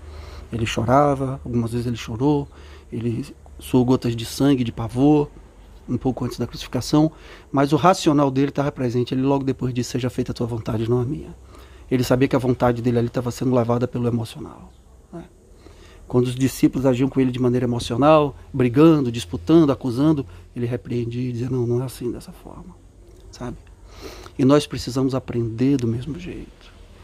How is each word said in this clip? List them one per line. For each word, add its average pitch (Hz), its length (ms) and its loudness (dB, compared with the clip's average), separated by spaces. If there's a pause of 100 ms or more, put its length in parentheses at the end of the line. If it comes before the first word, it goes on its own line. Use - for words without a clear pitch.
(500)
Ele 113 140 -4
chorava, 135 800 0
algumas 120 280 -2
vezes 120 140 -4
ele 120 100 -4
chorou, 139 520 -2 (420)
ele 120 360 -4 (320)
suou 127 260 2
gotas 120 320 2
de 113 80 -6
sangue, 135 400 2
de 113 80 -2
pavor, 139 560 2 (580)
um 120 120 -2
pouco - 260 -2
antes - 140 -6
da 120 80 -2
crucificação, - 680 0 (380)
mas 139 240 2
o - 20 6
racional 147 540 4
dele 139 200 2
tava 143 220 -2
presente. 123 400 -2
Ele 131 100 0
logo 139 220 2
depois 127 300 -4
disse: 123 160 -4
"Seja 123 180 -2
feita 123 240 -4
a - 20 -14
tua 120 120 -4
vontade, 113 420 -4
não 123 120 2
a 120 40 0
minha." 156 320 -8 (540)
Ele 127 140 2
sabia 131 220 4
que 139 80 0
a 135 40 4
vontade 123 420 2
dele 120 180 2
ali 117 120 0
tava 120 200 -4
sendo 127 240 -2
levada 120 320 2
pelo 120 200 -4
emocional, 113 680 -6 (400)
né? 170 120 -14 (840)
Quando 123 180 2
os 123 80 -4
discípulos 131 520 0
agiam 131 200 2
com 135 140 0
ele 127 100 2
de 123 80 -4
maneira 123 280 0
emocional, 135 680 2 (160)
brigando, 135 640 4
disputando, 143 580 2
acusando, 135 540 0 (320)
ele 120 80 -4
repreendia 120 640 -4
e 123 40 -6
dizia: 120 180 -4
"Não, 127 160 -2
não 120 160 0
é - 20 -6
assim, 123 260 -8
dessa 120 220 -10
forma", - 440 -18 (540)
sabe? 123 260 -12 (840)
E 135 60 4
nós 143 220 6
precisamos 131 480 -4
aprender 120 600 -2
do 127 120 -2
mesmo 127 300 -4
jeito. - 540 -16 (320)